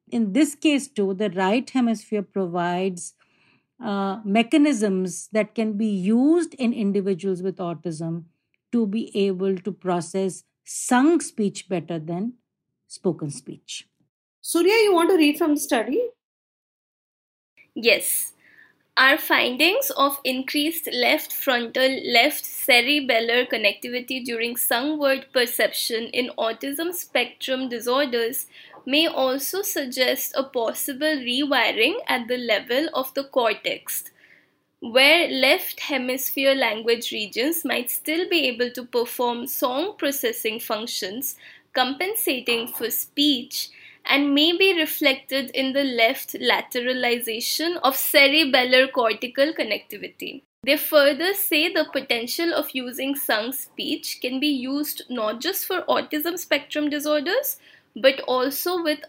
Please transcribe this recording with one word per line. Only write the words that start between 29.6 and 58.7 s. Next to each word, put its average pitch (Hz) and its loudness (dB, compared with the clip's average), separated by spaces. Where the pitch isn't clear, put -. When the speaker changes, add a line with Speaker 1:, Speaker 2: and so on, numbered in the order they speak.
Speaker 3:
suggest 262 -2
a 269 0
possible 262 -4
rewiring 262 2
at 240 -2
the 247 0
level 240 0
of - -4
the 277 -2
cortex, - -2
where 285 4
left 262 0
hemisphere 269 0
language 233 0
regions 220 -4
might 247 -2
still 330 -4
be 330 2
able 240 -2
to 247 -10
perform 240 -2
song 285 -4
processing 233 -4
functions 220 -6
compensating 262 -2
for 233 -6
speech - -2
and 277 2
may 302 6
be 381 4
reflected 269 0
in 262 -2
the 277 2
left 247 0
lateralization 247 -2
of 269 4
cerebellar 269 4
cortical 247 0
connectivity. 208 -8
They 277 4
further 302 4
say 349 0
the 320 2
potential 254 -2
of 294 -2
using 269 -4
sung 233 -2
speech - -8
can 254 -4
be 294 0
used 277 -4
not 233 -4
just 359 -4
for 359 -4
autism 302 -2
spectrum 302 -2
disorders, 302 0
but 269 4
also 277 0